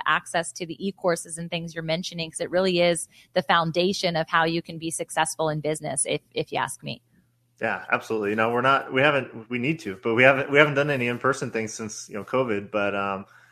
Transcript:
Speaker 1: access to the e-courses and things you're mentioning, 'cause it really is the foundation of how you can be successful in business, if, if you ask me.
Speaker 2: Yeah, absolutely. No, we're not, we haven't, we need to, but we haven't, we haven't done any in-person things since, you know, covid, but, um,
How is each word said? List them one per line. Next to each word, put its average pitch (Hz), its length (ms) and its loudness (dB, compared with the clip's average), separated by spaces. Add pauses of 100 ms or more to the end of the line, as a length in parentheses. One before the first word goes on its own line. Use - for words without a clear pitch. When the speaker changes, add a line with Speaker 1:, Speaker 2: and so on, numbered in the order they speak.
Speaker 1:
access 170 480 0
to 180 120 -8
the 165 100 -8 (100)
e-courses 170 520 -2
and 170 120 -8
things 165 260 -6
you're 165 80 -8
mentioning, 165 480 -4
'cause - 80 -8
it 170 100 -4
really 180 300 2
is 175 300 2 (240)
the 180 80 2
foundation 170 720 2
of 160 140 0
how 165 160 -2
you 165 160 0
can 165 160 -12
be 160 140 -6
successful 160 580 -2
in 151 100 -2
business, 151 460 -2
if, 151 160 -4 (120)
if - 180 -6
you - 60 -4
ask 131 260 -4
me. 139 180 -10 (600)
Speaker 2:
Yeah, 104 300 -4
absolutely. 107 440 -2
No, 113 160 2
we're 123 100 0
not, 135 320 2
we 131 80 4
haven't, 127 480 0
we 123 100 -2
need 156 200 -2
to, 95 220 -8
but 113 140 0
we 127 80 6
haven't, 139 260 6
we 139 100 4
haven't 147 160 6
done 143 140 2
any 123 180 0
in-person 127 440 0
things 110 220 -4
since, - 360 -10
you - 60 -8
know, 98 80 -6
covid, 107 480 -2
but, 101 240 2
um, 98 300 -2 (260)